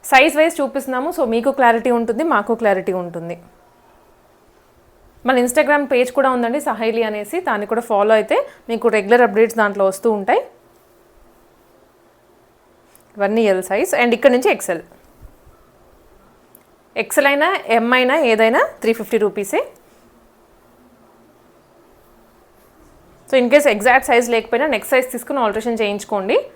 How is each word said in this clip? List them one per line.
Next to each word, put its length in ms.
సైజ్ 280
వైజ్ 200
చూపిస్తున్నాము, 560
so 60
మీకు 240
క్లారిటీ 420
ఉంటుంది, 240
మాకు 180
క్లారిటీ 320
ఉంటుంది. 320
మన 160
Instagram 400
పేజ్ 240
కూడా 180
ఉందండి, 320
సహేలి 420
అనేసి, 280
దాన్ని 240
కూడా 200
ఫాలో 280
అయితే 180
మీకు 180
రెగ్యులర్ 300
అప్‌డేట్స్ 340
దాంట్లో 300
వస్తూ 160
ఉంటాయి. 240
ఇవన్నీ 260
ఎల్ 180
సైజ్ 300
and 160
ఇక్కడ 200
నుంచి 180
ఎక్స్ఎల్. 280
ఎక్స్ఎల్ 300
అయినా, 140
ఎం 80
అయినా, 180
ఏదైనా 280
త్రీ 160
ఫిఫ్టీ 280
రూపీసే. 340
So 100
in 140
case 120
ఎగ్జాక్ట్ 320
సైజ్ 240
లేకపోయినా 400
నెక్స్ట్ 200
సైజ్ 200
తీసుకుని 320
ఆల్టరేషన్ 360
చేయించుకోండి. 560